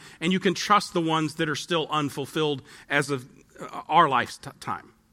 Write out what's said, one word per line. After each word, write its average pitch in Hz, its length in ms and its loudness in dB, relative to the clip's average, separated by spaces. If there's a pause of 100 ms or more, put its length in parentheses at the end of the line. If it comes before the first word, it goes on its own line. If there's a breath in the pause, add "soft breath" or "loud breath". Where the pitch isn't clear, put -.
(220 loud breath)
and 165 100 0
you 185 80 2
can 180 140 2
trust - 400 2
the 175 80 0
ones 160 340 0
that 160 140 0
are 143 60 -2
still 156 340 -2
unfulfilled 147 720 -2 (280 loud breath)
as 143 200 2
of, 131 180 -4 (320)
uh, 151 60 -14 (240)
our 160 180 6
lifetime. - 880 -4 (200)